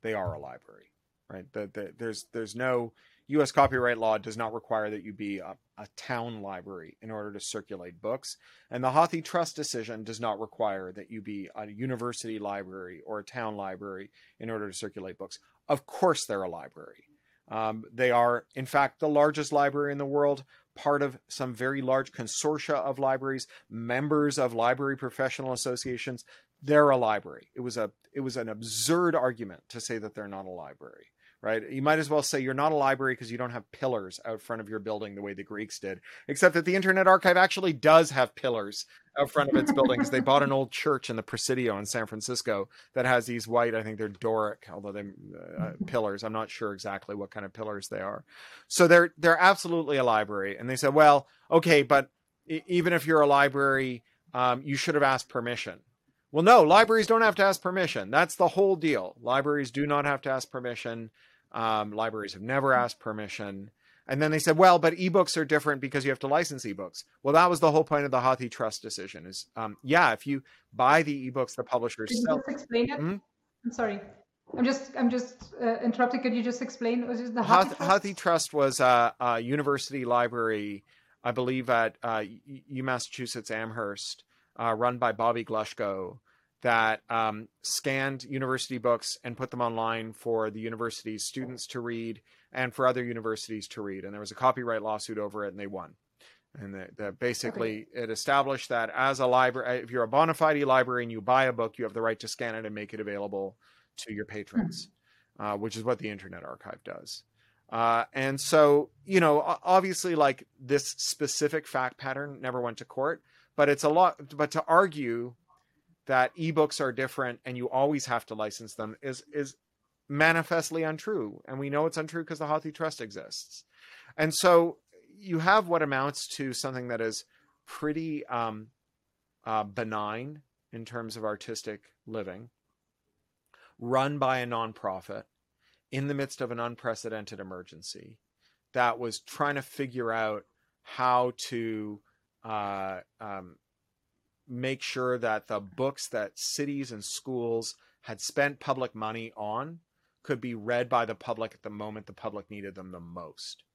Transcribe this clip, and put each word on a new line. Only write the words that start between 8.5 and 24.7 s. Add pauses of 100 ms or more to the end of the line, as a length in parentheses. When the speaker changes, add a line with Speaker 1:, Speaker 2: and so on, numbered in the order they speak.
Speaker 1:
And
the
Hathi
Trust
decision
does
not
require
that
you
be
a
university
library
or
a
town
library (280)
in
order
to
circulate
books. (300)
Of
course
they're
a
library. (420)
Um,
they
are,
in
fact,
the
largest
library
in
the
world, (320)
part
of (100)
some
very
large
consortia
of
libraries, (220)
members
of
library